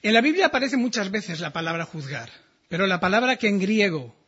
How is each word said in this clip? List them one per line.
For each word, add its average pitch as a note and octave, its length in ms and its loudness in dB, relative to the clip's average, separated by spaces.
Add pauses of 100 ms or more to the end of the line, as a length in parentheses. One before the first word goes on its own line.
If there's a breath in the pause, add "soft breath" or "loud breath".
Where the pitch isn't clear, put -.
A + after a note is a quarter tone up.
En G#3+ 120 2
la A3+ 80 8
Biblia D#4 260 4
aparece C4+ 280 0
muchas A#3 340 -2
veces F#3+ 300 -6
la E3 140 -8
palabra E3 320 -4
juzgar, C3+ 440 -10 (380)
pero F3+ 180 -2
la F#3 140 0
palabra A#3 380 2
que A3+ 100 0
en G3+ 120 2
griego F#3 540 0 (140)